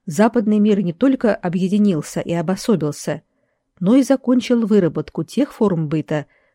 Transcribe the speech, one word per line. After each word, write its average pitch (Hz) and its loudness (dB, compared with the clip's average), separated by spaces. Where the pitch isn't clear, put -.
западный 214 2
мир 208 2
не 170 -2
только 262 0
объединился 180 -2
и - -8
обособился, 165 -4
но 202 2
и 277 6
закончил 240 0
выработку 165 0
тех - -4
форм 165 0
быта, 151 -4